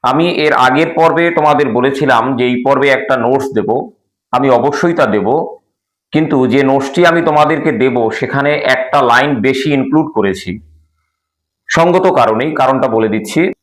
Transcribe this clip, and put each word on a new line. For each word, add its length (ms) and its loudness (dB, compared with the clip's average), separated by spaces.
আমি 300 0
এর 220 0
আগের 420 2
পর্বে 360 2
তোমাদের 380 0
বলেছিলাম 680 0
যে 80 0
এই 200 -2
পর্বে 240 2
একটা 280 0
নোটস 360 -2
দেব, 160 -2
আমি 180 0
অবশ্যই 440 2
তা 120 2
দেব, 220 -2
কিন্তু 360 0
যে 160 2
নোটসটি 420 0
আমি 160 2
তোমাদেরকে 500 0
দেব 400 0
সেখানে 440 -2
একটা 460 -2
লাইন 400 0
বেশি 320 0
ইনক্লুড 420 0
করেছি 440 -4
সঙ্গত 420 2
কারণেই, 400 0
কারণটা 360 0
বলে 220 0
দিচ্ছি। 320 -4